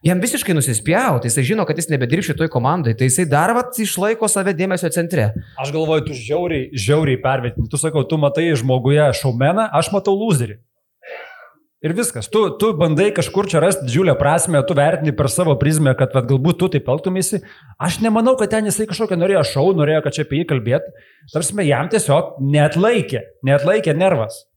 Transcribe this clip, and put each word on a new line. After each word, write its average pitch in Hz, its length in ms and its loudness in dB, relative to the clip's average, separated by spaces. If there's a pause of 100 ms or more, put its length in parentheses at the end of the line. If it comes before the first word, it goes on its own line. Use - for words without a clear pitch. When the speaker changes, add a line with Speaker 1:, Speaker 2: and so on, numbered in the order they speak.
Speaker 1:
Jam 180 160 2
visiškai 233 340 -4
nusispjaut, 156 680 0
jisai 123 240 -2
žino, 208 180 -2
kad 151 120 -4
jis 269 100 -6
nebedirbs 143 400 -2
šitoj 165 240 -2
komandai, 131 420 0
tai 127 140 0
jisai 180 180 0
dar 156 300 2
vat 247 240 -2
išlaiko 214 480 -2
save 196 260 0
dėmesio 180 380 -2
centre. 165 380 0 (280)
Speaker 2:
Aš 139 140 -6
galvoju, 156 320 0
tu 156 80 -6
žiauriai, 143 640 -4
žiauriai 131 480 0
pervertini. 123 480 -2
Tu 151 80 -4
sakau, 156 240 0
tu 160 140 -2
matai 151 340 2
žmoguje 131 640 2
šoumeną, 143 560 0
aš 160 220 0
matau 196 180 0
loserį. 160 460 0 (1300)
Ir 156 100 -2
viskas. 185 380 -4
Tu, 214 80 2 (200)
tu 214 140 2
bandai 165 380 2
kažkur 196 360 -2
čia 165 120 2
rasti 185 240 2
didžiulę 143 320 2
prasmę, 151 480 2
tu 175 120 -2
vertini 147 360 2
per 139 160 0
savo 151 280 2
prizmę, 147 400 2
kad - 200 0
vat, 123 120 0
galbūt 135 320 2
tu 180 120 2
taip 143 160 -2
elgtumėsi. 185 540 -2 (340)
Aš - 240 -4
nemanau, 226 400 2
kad 208 120 0
ten 220 160 0
jisai 214 200 -2
kažkokią 208 320 -2
norėjo 180 240 2
šou, 139 220 0 (100)
norėjo, 151 280 2
kad 143 120 -4
čia 151 80 -4
apie 143 160 -4
jį 170 80 -4
kalbėt. 120 400 -2 (460)
Tarsi 170 340 -2
jam 143 240 0
tiesiog - 480 0
neatlaikė, 151 840 2 (180)
neatlaikė 143 540 2
nervas. 160 500 0 (120)